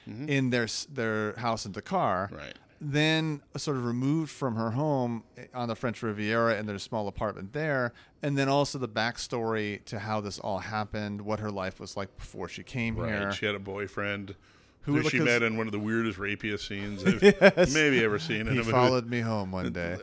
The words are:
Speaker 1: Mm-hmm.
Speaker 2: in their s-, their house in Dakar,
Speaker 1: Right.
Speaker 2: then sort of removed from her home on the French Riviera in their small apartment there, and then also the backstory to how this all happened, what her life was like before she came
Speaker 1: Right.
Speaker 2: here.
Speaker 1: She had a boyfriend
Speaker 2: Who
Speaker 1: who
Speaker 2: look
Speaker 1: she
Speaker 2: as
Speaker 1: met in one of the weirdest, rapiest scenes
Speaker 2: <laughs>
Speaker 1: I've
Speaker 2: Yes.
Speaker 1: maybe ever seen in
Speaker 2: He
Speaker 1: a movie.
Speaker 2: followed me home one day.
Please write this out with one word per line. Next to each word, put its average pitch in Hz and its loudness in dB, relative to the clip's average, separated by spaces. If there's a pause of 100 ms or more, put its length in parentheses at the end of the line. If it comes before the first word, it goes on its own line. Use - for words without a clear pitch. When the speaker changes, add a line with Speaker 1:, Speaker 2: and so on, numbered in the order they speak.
Speaker 1:
Mm-hmm. 117 -8
Speaker 2:
in 135 4
their 120 4
s-, - -4
their 110 0
house 113 -2
in 104 -8
Dakar, 101 0
Speaker 1:
Right. 73 -12 (280)
Speaker 2:
then 156 2 (140)
sort 143 -2
of 120 -2
removed 139 0
from 127 -2
her 113 0
home 127 0 (300)
on 120 -4
the 110 -2
French 120 -4
Riviera 110 2
in 110 -6
their 104 -4
small 107 -4
apartment 98 -6
there, 143 -2 (280)
and 143 0
then 139 2
also 143 2
the 127 -4
backstory 110 -2
to 110 -8
how 107 -2
this 101 -6
all 98 -4
happened, 104 -6
what 104 -2
her 107 -4
life 95 -6
was - -12
like 98 -8
before 92 -10
she 95 -12
came 117 -4
Speaker 1:
Right. 113 -2
Speaker 2:
here. 101 0
Speaker 1:
She 101 -4
had 104 0
a 98 -6
boyfriend 101 -6 (480)
Speaker 2:
Who 147 0
Speaker 1:
who 156 2
Speaker 2:
look 151 0
Speaker 1:
she 127 2
Speaker 2:
as 156 2
Speaker 1:
met 120 4
in 113 2
one 110 0
of 110 -6
the 104 -2
weirdest, 107 -2
rapiest 101 -4
scenes 101 -8
Speaker 2:
<laughs> - 2
Speaker 1:
I've - 4
Speaker 2:
Yes. 185 8
Speaker 1:
maybe 143 6
ever 104 4
seen 107 -2
in 110 -4
Speaker 2:
He 123 2
Speaker 1:
a - 2
movie. 113 0
Speaker 2:
followed 127 4
me 120 -2
home 107 -2
one 92 -2
day. 87 -4